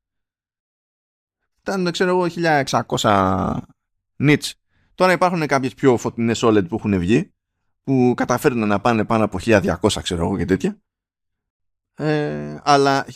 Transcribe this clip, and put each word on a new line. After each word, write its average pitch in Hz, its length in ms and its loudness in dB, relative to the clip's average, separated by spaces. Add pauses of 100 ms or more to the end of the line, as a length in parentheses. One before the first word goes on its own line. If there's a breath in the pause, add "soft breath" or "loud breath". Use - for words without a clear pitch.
(1600)
Ήταν, 190 300 -4
ξέρω 180 200 -2
εγώ, 180 180 0
χίλια 170 240 -2
εξακόσια 107 1120 0 (520)
nits. 143 320 2 (440)
Τώρα 185 180 2
υπάρχουν 175 340 0
κάποιες 135 280 -2
πιο 131 220 4
φωτεινές 113 480 -4
oled 107 240 4
που 110 60 -8
έχουν 104 240 0
βγει, 107 360 0 (480)
που 127 340 2
καταφέρνουν 123 520 0
να 101 120 0
πάνε 113 240 0
πάνω 110 200 0
από 98 140 -4
χίλια 104 220 2
διακόσια, 85 420 -2
ξέρω 85 220 -6
εγώ, 98 120 -2
και - 80 -4
τέτοια. 190 360 -2 (1120)
Ε, 147 680 -6
αλλά 139 540 2